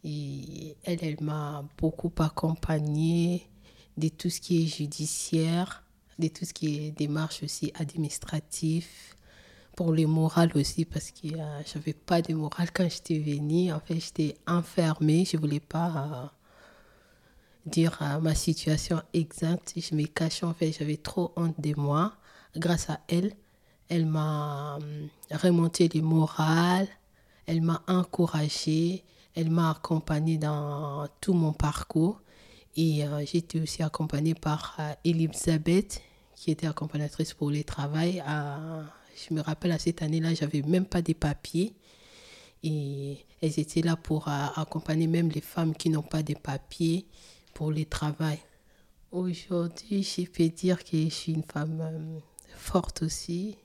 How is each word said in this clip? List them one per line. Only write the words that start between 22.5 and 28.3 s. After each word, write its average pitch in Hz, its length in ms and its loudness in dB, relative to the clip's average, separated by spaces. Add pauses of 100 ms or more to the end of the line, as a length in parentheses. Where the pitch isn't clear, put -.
Grâce 165 320 0
à 151 200 -6
elle, 175 260 0 (560)
elle 165 160 2
m'a, 147 720 -2
euh, 147 280 -8 (240)
remonté 165 640 4
le 156 80 2
moral, 160 880 4 (560)
elle 165 160 0
m'a 165 260 2
encouragée, 170 1160 2 (300)